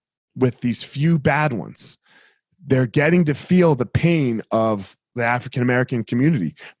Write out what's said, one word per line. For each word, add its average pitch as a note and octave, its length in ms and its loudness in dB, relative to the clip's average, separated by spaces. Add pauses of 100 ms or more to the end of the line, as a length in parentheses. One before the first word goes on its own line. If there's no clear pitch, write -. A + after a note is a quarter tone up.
(360)
with B2 240 0
these A#2+ 220 -2
few D#3+ 360 0
bad D3 340 0
ones. - 460 -10 (640)
They're C3 220 0
getting D#3+ 380 2
to D3 100 -2
feel F3 400 2
the A#2 120 -2
pain C#3+ 640 0
of A2 460 -2 (180)
the A#2+ 100 -4
African-American B2 800 -2
community. A#2+ 500 0 (260)